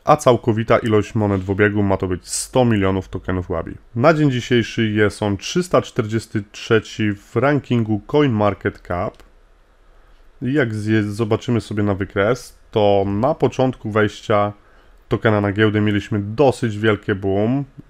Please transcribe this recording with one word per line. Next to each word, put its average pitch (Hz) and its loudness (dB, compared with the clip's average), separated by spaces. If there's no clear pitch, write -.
a 151 4
całkowita 113 2
ilość 107 0
monet 101 0
w 95 -6
obiegu 104 2
ma 98 0
to 92 -2
być 90 -6
sto - 0
milionów 95 0
tokenów 92 -6
Wabi. 87 -6
Na 147 4
dzień 151 2
dzisiejszy 120 0
jest 104 0
on 104 0
trzysta 160 -2
czterdziesty 110 -4
trzeci 107 -2
w - -8
rankingu 117 0
CoinMarketCap. 107 0
I 123 -4
jak 127 0
zje-, 107 0
zobaczymy 107 -2
sobie 104 -4
na 101 0
wykres, 101 -2
to 101 4
na 107 0
początku 131 -2
wejścia 104 0
tokena 107 2
na 101 0
giełdę 107 2
mieliśmy 104 -2
dosyć 110 0
wielkie 107 0
boom. 101 -2